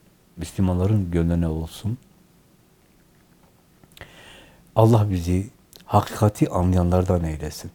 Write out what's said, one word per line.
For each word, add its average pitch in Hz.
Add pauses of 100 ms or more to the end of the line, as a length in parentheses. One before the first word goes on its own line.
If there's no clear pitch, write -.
(360)
Müslümanların 92
gönlüne 85
olsun. 82 (2750)
Allah 110
bizi 90 (400)
hakikati -
anlayanlardan 90
eylesin. 78